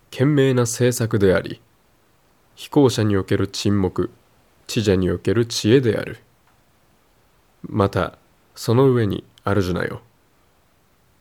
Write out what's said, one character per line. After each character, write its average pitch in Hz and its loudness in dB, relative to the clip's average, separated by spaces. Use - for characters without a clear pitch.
賢 151 0
明 135 2
な 123 0
政 120 -2
策 110 -2
で 95 4
あ - 0
り、 - -12
飛 - -20
行 139 4
者 110 -2
に 104 2
お 92 0
け 101 -2
る 98 -2
沈 101 -2
黙、 90 -2
知 117 -4
者 101 2
に 92 0
お 87 -4
け 98 -2
る 117 0
知 110 -2
恵 139 6
で 110 0
あ - -6
る。 - -12
ま 101 -2
た、 - -4
そ - -4
の 135 4
上 120 2
に、 87 -4
ア 101 0
ル 101 2
ジ 90 -2
ュ - -2
ナ 90 -4
よ。 - -10